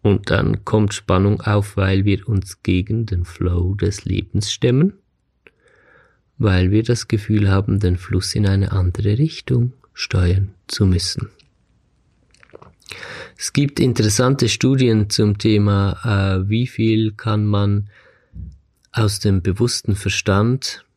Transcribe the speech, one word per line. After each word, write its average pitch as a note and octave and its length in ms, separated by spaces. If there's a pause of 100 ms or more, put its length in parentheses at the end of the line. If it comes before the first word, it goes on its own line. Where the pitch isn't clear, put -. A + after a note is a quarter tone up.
Und G2+ 300
dann G2+ 340
kommt G#2+ 280
Spannung G2+ 480
auf, G2+ 360
weil G2 280
wir G2 220
uns G2+ 360
gegen G#2+ 420
den F2+ 180
Flow F2+ 520
des G2 280
Lebens F#2+ 480
stemmen, C3+ 420 (1400)
weil F#2 340
wir A2 120
das A#2 240
Gefühl G2+ 440
haben, G2 280
den F2+ 180
Fluss - 360
in G#2+ 140
eine G2 240
andere G2+ 480
Richtung B2 540 (200)
steuern F#2 640 (120)
zu G2+ 200
müssen. - 420 (2000)
Es - 160
gibt C#3+ 260
interessante B2 680
Studien A#2+ 600
zum G#2 280
Thema, G2+ 640
äh, G2 460
wie A#2 180
viel A2 460
kann G#2+ 320
man G2+ 440 (1040)
aus G#2 280
dem G2 220
bewussten G2 540
Verstand G#2 880 (100)